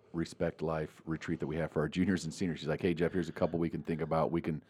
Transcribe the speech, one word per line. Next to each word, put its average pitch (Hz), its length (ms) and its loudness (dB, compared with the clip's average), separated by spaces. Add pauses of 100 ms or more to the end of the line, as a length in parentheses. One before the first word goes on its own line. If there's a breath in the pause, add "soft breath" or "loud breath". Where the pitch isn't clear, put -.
(140)
Respect 82 480 -2
Life 80 420 -2
retreat 80 360 -2
that 76 60 -4
we 73 100 -2
have 80 140 0
for 80 100 0
our 76 80 2
juniors 90 360 2
and 80 80 -6
seniors. 78 280 -2
She's 71 80 -6
like, 78 120 0
"Hey, 87 140 4
Jeff, 82 180 2
here's 85 160 0
a 82 40 -6
couple 85 260 0
we 82 100 2
can 80 140 -4
think 80 180 -2
about. 78 320 2
We 85 80 2
can, 78 300 -2